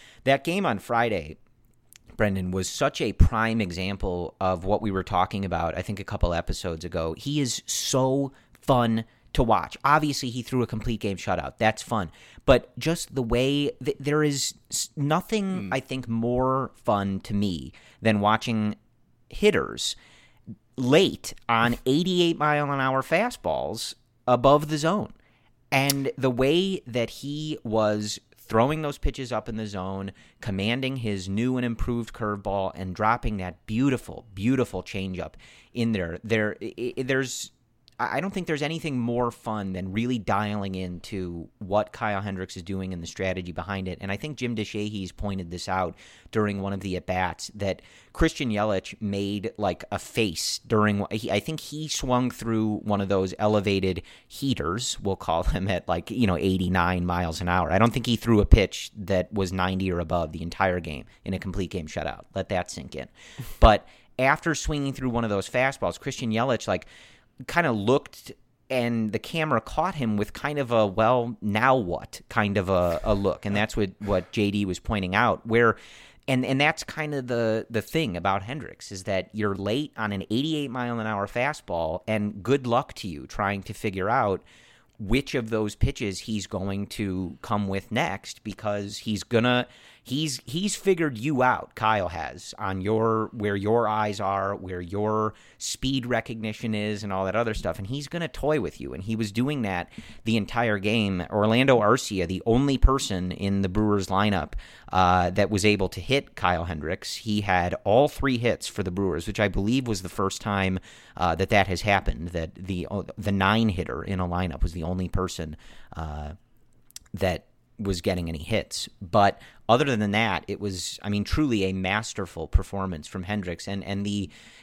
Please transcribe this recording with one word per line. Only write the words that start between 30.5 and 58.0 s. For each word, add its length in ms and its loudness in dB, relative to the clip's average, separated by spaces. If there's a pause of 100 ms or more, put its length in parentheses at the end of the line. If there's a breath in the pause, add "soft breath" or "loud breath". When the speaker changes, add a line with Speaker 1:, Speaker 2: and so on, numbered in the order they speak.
Speaker 1:
his 320 -4
new 280 0
and 80 -2
improved 480 -4
curveball, 640 -4
and 200 -8
dropping 440 0
that 280 -8
beautiful, 680 0
beautiful 480 0
changeup 500 -6 (400 loud breath)
in 200 0
there. 300 -2
There, 380 0
i-, 380 -6
i-, 40 -2
there's, 500 -2 (460)
I, 200 -2
I 20 -2
don't 140 -4
think 120 -6
there's 140 -2
anything 380 -4
more 320 0
fun 420 -6
than 200 -6
really 260 0
dialing 560 -2
into 760 -8 (100)
what 340 0
Kyle 280 -4
Hendricks 360 -6
is 60 -10
doing 300 -6
and 100 -8
the 40 -10
strategy 460 -4
behind 360 -6
it. 120 -8
And 120 -6
I 40 -4
think 200 -8
Jim 180 -4
DeShehys 640 -6
pointed 340 -6
this 180 -10
out 260 0 (360 loud breath)
during 300 0
one 120 -4
of 80 -4
the 160 -4
at-bats, 580 -2
that 260 -4 (320 loud breath)
Christian 380 0
Yelich 500 0
made, 560 -2
like, 360 -2
a 80 -2
face 640 -2
during, 460 4
he, 180 -4
I 80 4
think 220 -6
he 260 -8
swung 440 0
through 480 0
one 220 0
of 80 -2
those 300 2
elevated 640 2 (240 loud breath)
heaters, 760 -2
we'll 140 -2
call 300 0
them, 240 2
at, 200 -2
like, 220 -2
you 160 2
know, 100 4
eighty-nine 720 2
miles 340 -2
an 80 -4
hour. 220 2
I 80 4
don't 140 6
think 140 -4